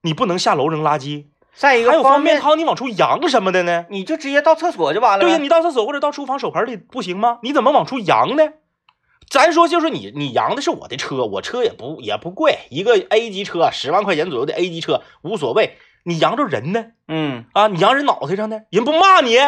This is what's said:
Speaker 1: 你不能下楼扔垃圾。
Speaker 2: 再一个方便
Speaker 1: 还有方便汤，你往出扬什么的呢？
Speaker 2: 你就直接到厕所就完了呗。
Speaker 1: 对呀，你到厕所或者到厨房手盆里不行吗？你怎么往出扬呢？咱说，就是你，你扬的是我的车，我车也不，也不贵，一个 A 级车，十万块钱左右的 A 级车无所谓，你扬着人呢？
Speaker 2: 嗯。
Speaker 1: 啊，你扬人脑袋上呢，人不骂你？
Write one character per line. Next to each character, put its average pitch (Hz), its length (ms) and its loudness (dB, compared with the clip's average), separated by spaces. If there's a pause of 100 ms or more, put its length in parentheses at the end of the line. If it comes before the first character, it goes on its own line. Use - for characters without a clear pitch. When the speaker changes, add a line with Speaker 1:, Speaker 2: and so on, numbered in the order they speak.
Speaker 1:
你 160 140 -4
不 233 100 -2
能 180 140 -2
下 214 160 0
楼 143 160 0
扔 156 120 -4
垃 151 160 0
圾。 147 280 -10 (260)
Speaker 2:
再 277 240 2
一 233 80 2
个 240 60 4
方 - 20 4
便 - 0 -
Speaker 1:
还 320 40 4
有 294 60 2
方 285 220 4
便 311 160 4
汤， 311 180 2
你 330 60 -2
往 247 100 0
出 262 140 -8
扬 196 400 0
什 247 140 2
么 190 100 0
的 180 120 2
呢？ 170 260 -2
Speaker 2:
你 196 120 -8
就 320 140 -4
直 277 140 -8
接 285 100 2
到 311 140 4
厕 320 180 -4
所 160 220 -2
就 202 60 0
完 208 180 4
了 196 60 2
呗。 - 0 -
Speaker 1:
对 349 80 4
呀， 330 60 2
你 285 80 -4
到 330 140 4
厕 339 100 0
所 247 140 0
或 269 80 -4
者 285 80 -4
到 294 100 0
厨 285 140 -10
房 262 140 -6
手 220 120 -6
盆 160 140 -2
里 247 100 -8
不 226 280 -12
行 180 160 -8
吗？ 233 240 0
你 254 100 -6
怎 285 100 2
么 240 80 4
往 269 140 4
出 269 140 -6
扬 156 360 2
呢？ 311 100 4 (840)
咱 302 240 4
说， 339 160 4
就 349 100 0
是 320 120 0
你， 107 260 -10
你 143 160 -6
扬 123 220 0
的 277 80 -6
是 349 80 -2
我 - 180 -8
的 - 80 -12
车， 127 300 -4
我 98 160 -6
车 240 220 -6
也 185 60 0
不， 139 300 -14
也 104 160 -6
不 160 140 -10
贵， 285 300 0 (100)
一 143 120 -8
个 226 140 4 (140)
A 226 200 0
级 196 140 -8
车， 165 260 0
十 127 200 -8
万 202 140 0
块 196 100 -2
钱 160 160 -4
左 127 80 -6
右 131 80 -2
的 160 80 -6
A 180 160 -4
级 165 100 -12
车 156 220 -4 (180)
无 208 160 -8
所 143 160 -4
谓， 185 240 0 (280)
你 170 140 -4
扬 160 160 2
着 277 100 -2
人 143 280 -6
呢？ 220 140 -4 (220)
Speaker 2:
嗯。 147 440 -6
Speaker 1:
啊， 208 140 4
你 196 120 -2
扬 202 160 4
人 285 120 0
脑 139 200 -2
袋 175 100 -4
上 214 120 -4
呢， 214 220 -10
人 220 160 0
不 294 60 0
骂 370 280 6
你？ 233 160 2 (120)